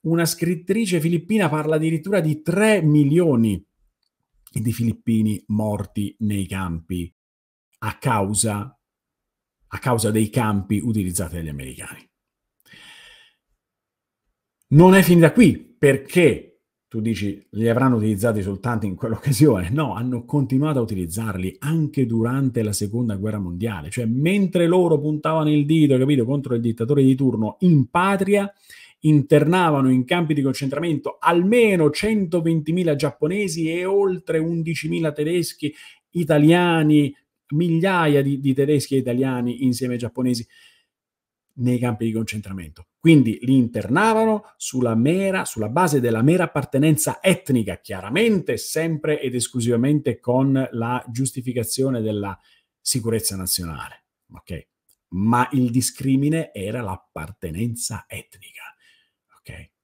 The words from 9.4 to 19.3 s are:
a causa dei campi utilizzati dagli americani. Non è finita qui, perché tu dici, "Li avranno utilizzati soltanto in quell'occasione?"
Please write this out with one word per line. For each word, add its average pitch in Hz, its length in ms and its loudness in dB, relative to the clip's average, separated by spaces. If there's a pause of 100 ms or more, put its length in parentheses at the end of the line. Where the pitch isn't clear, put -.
a - 120 -14
causa 113 320 -2
dei 110 200 0
campi 104 520 -2
utilizzati 90 520 -4
dagli 82 140 -8
americani. 67 600 -14 (2500)
Non 180 260 10
è 190 80 8
finita 165 300 6
qui, 165 260 6
perché - 1000 0 (280)
tu 113 140 -8
dici, 104 480 -4
"Li 113 180 0
avranno 123 280 2
utilizzati 107 440 0
soltanto 101 460 -6
in 92 80 -6
quell'occasione?" 113 760 0